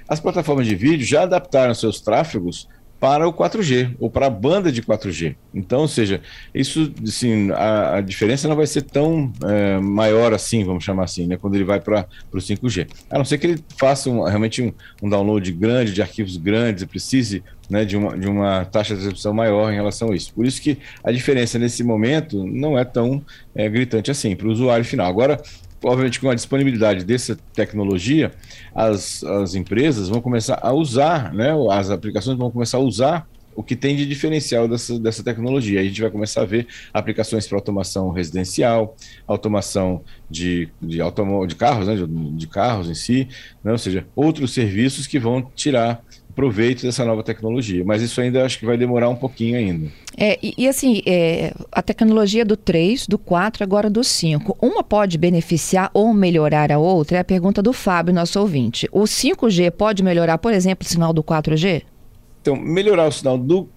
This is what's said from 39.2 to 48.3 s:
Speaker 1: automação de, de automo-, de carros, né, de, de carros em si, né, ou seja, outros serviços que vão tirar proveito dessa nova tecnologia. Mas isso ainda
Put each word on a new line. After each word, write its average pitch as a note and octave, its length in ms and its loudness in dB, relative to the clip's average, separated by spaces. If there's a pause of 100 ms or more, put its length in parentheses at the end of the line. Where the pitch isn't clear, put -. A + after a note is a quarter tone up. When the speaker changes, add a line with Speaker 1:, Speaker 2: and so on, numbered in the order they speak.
Speaker 1:
automação G2 760 -2 (280)
de, F2 380 -2 (120)
de E2 200 -6
automo-, G2 460 -2
de D#2+ 80 -6
carros, A2+ 320 0
né, A2 80 0
de, F2+ 120 -2
de D#2+ 400 -6
carros G2 440 -2
em D#2+ 40 -6
si, C3 340 -2 (340)
né, G#2 100 0
ou A#2+ 60 0
seja, F#2 360 -4
outros D3 380 0
serviços A#2+ 540 0
que D3 120 -2
vão B2 240 -2 (120)
tirar A#2+ 480 0 (320)
proveito B2 480 2
dessa B2+ 200 -2
nova A2+ 200 0
tecnologia. A2 600 -2
Mas G#2+ 200 2
isso A#2 180 -2
ainda B2+ 240 2